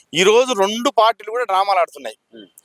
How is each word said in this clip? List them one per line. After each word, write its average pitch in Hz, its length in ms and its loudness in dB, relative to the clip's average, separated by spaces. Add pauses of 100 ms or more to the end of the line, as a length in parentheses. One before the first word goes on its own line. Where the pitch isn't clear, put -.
(140)
ఈ 160 100 -2
రోజు 240 300 2
రెండు 214 360 -2
పార్టీలు 220 420 0
కూడా 240 120 -4
డ్రామాలు 190 360 0
ఆడుతున్నాయి. 117 680 -8 (180)